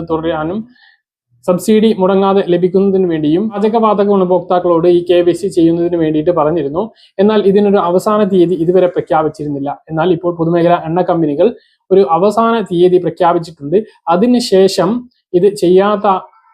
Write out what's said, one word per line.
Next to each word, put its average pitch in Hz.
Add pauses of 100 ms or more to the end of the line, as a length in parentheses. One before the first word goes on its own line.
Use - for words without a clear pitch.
തുടരാനും 160 (840)
സബ്സിഡി 214 (100)
മുടങ്ങാതെ 196
ലഭിക്കുന്നതിന് 185
വേണ്ടിയും 160
പാചകവാതക 208
ഗുണഭോക്താക്കളോട് 180
ഈ 175
കെ 175
വൈ 175
സി 180
ചെയ്യുന്നതിന് 170
വേണ്ടിയിട്ട് 156
പറഞ്ഞിരുന്നു. 156 (360)
എന്നാൽ 208
ഇതിനൊരു 202
അവസാന 185
തീയതി 185
ഇതുവരെ 180
പ്രഖ്യാപിച്ചിരുന്നില്ല. 151 (200)
എന്നാൽ 160
ഇപ്പോൾ 170
പൊതുമേഖലാ 170
എണ്ണ 170
കമ്പനികൾ 165 (420)
ഒരു 190
അവസാന 214
തീയതി 180
പ്രഖ്യാപിച്ചിട്ടുണ്ട്. 170 (300)
അതിനുശേഷം 190 (400)
ഇത് 180
ചെയ്യാത്ത 202 (480)